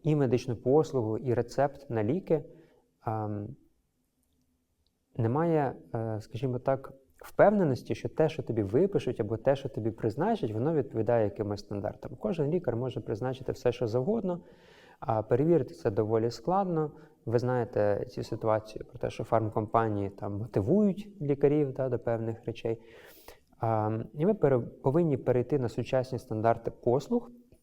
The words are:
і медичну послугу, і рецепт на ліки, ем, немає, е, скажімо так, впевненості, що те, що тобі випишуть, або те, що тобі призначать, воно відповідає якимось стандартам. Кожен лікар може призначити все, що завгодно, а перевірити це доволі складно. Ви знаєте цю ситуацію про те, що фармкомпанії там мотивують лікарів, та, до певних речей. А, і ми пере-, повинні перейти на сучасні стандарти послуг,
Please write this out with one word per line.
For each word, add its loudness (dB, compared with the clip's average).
і 2
медичну 2
послугу, 2
і -2
рецепт -2
на 0
ліки, 0
ем, -6
немає, 0
е, -4
скажімо -4
так, -2
впевненості, 4
що -4
те, 2
що -6
тобі 0
випишуть, 0
або -2
те, 2
що -6
тобі -4
призначать, -2
воно 0
відповідає 0
якимось -4
стандартам. -8
Кожен -2
лікар -2
може -4
призначити -4
все, 0
що -4
завгодно, -2
а 0
перевірити 2
це -2
доволі 2
складно. 0
Ви 4
знаєте 0
цю -8
ситуацію -2
про -18
те, -4
що -8
фармкомпанії 0
там -8
мотивують 2
лікарів, 2
та, -2
до -2
певних -4
речей. -6
А, 0
і 0
ми 4
пере-, 4
повинні 0
перейти 2
на -2
сучасні -2
стандарти 0
послуг, 0